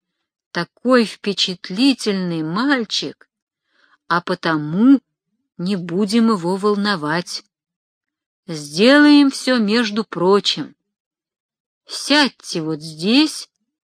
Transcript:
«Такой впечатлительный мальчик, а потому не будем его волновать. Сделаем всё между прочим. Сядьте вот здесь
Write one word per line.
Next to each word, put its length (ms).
«Такой 540
впечатлительный 1400
мальчик, 880
а 160
потому 800
не 180
будем 540
его 260
волновать. 880
Сделаем 840
всё 280
между 460
прочим. 720
Сядьте 760
вот 180
здесь 720